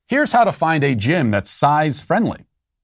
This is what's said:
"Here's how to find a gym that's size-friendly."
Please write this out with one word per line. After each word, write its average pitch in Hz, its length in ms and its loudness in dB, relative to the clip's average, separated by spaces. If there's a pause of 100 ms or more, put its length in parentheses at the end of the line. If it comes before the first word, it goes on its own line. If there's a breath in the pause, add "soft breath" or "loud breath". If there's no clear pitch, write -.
"Here's 277 240 -2
how 247 140 4
to 185 60 0
find 160 320 0
a 139 120 0
gym 120 340 0
that's 101 220 -2
size-friendly." 151 920 0 (380)